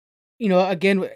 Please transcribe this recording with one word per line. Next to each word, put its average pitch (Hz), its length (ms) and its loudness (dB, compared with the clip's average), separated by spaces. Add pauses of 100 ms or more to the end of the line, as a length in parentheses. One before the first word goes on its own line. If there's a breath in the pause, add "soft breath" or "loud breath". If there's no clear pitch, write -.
(380)
you 226 100 -4
know, 185 200 2
again, 190 460 0